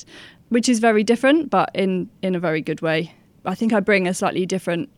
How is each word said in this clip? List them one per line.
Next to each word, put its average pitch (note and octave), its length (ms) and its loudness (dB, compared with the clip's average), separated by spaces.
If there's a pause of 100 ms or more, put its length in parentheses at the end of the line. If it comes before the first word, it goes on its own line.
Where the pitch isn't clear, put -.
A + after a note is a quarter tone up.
(480)
which A#3 200 0
is A#3 120 2
very A3 240 4
different, C4+ 460 2
but F#3+ 240 0
in, F#3 340 -2 (140)
in F#3 120 -2
a F3 60 -4
very D#3+ 220 -2
good D#3 180 -6
way. D#3+ 320 -4 (320)
I F#3 100 -4
think A3+ 200 -2
I G#3 60 2
bring G3 280 2
a F#3 60 -2
slightly F#3 320 -2
different F3 520 -4